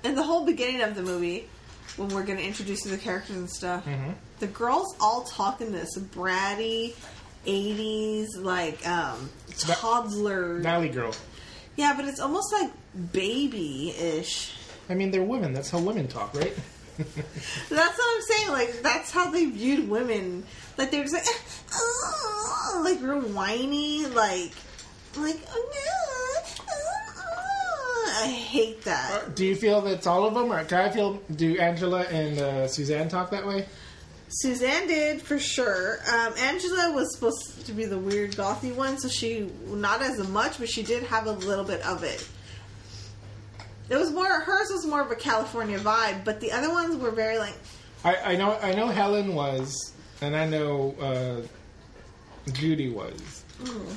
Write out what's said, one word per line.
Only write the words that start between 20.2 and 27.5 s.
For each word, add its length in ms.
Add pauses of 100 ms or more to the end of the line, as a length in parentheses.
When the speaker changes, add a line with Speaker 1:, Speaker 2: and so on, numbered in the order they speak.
Speaker 1:
Like, 140
they're 120
just 100
like, 100 (480)
"Ah, 1040
ah," 80
like, 180
real 200
whiny, 880
like, 440 (640)
like, 240 (100)
"Oh, 240
no. 920
Ah, 500
ah." 1080